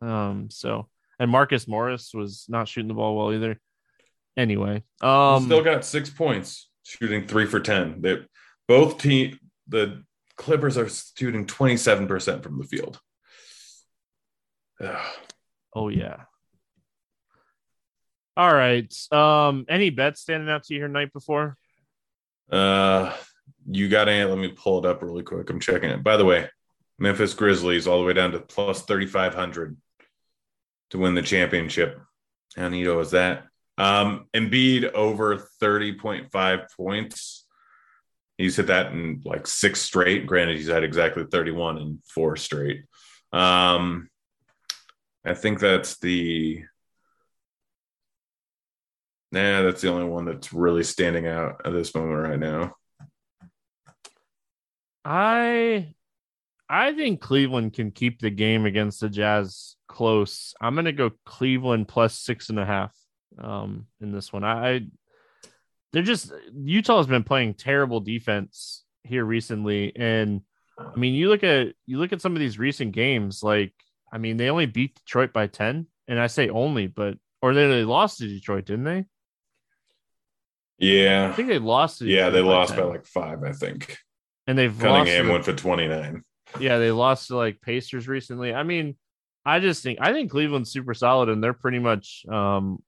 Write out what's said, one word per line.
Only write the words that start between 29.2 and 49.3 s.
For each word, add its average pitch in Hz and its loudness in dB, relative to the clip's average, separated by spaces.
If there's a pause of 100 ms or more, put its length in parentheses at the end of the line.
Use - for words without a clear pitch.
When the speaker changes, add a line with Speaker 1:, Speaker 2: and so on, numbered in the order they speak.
Speaker 2:
hundred 85 -8 (1120)
to 92 -8
win 92 2
the 87 0
championship. 85 0 (560)
How 90 -6
neato 90 0
is 78 -4
that? 90 2 (340)
Um, 101 2
Embiid 123 2
over 107 0 (240)
thirty 104 0
point 98 -10
five 95 0 (100)
points. 101 -10 (920)
He's 92 -2
hit 98 0
that 92 2
in, 82 -8
like, 78 -8
six - -2
straight. 92 0
Granted, 87 0
he's 78 -8
had 82 2
exactly 80 0
thirty-one 82 -2
in 76 -10
four 80 -2
straight. - -6 (480)
Um, 90 2 (1120)
I 90 -4
think 104 -2
that's 95 2
the, 82 -2 (2750)